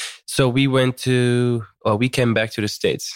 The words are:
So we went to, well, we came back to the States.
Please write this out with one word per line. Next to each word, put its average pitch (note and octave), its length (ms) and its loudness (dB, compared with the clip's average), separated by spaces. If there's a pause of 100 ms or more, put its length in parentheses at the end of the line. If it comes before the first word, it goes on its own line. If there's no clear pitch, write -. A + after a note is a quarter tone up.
(260)
So C3 240 2
we C3 160 2
went B2+ 320 2
to, B2 680 0 (220)
well, G#2+ 120 2
we B2 120 0
came A#2+ 240 2
back A2 180 0
to - 100 -6
the G#2 60 -2
States. - 480 -4